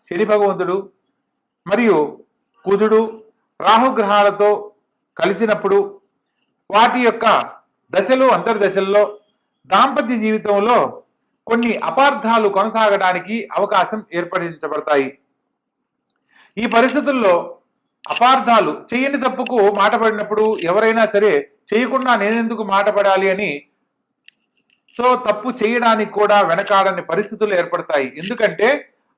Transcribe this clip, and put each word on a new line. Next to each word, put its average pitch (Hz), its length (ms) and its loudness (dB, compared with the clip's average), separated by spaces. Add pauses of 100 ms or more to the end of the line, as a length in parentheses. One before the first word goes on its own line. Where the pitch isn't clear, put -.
శని 180 240 -4
భగవంతుడు 185 640 0 (800)
మరియు 190 500 2 (480)
కుజుడు 214 580 2 (380)
రాహుగ్రహాలతో 208 1120 2 (460)
కలిసినప్పుడు 196 840 0 (720)
వాటి 240 280 4
యొక్క 180 460 2 (460)
దశలు 254 340 2
అంతర్దశల్లో 202 920 0 (500)
దాంపత్య 247 500 0
జీవితంలో 208 840 0 (440)
కొన్ని 233 300 0
అపార్థాలు 226 720 0
కొనసాగడానికి 196 1080 -2
అవకాశం 202 460 -2 (100)
ఏర్పడించబడతాయి. 156 1040 -4 (1400)
ఈ 214 100 -2
పరిస్థితుల్లో 240 920 0 (520)
అపార్థాలు, 226 720 2 (100)
చెయ్యని 269 240 -2
తప్పుకు 240 540 -2
మాట 208 240 0
పడినప్పుడు 214 640 -2
ఎవరైనా 220 460 0
సరే, 202 460 0 (220)
"చేయకుండా 254 420 0
నేనెందుకు 226 480 -2
మాట 202 260 0
పడాలి?" 196 400 2
అని 185 320 -4 (1400)
so 254 140 2
తప్పు 226 340 -4
చేయడానికి 226 600 0
కూడా 208 300 4
వెనకాడని 190 600 0
పరిస్థితులు 208 520 -4
ఏర్పడతాయి. 165 640 -2
ఎందుకంటే 208 720 -2 (280)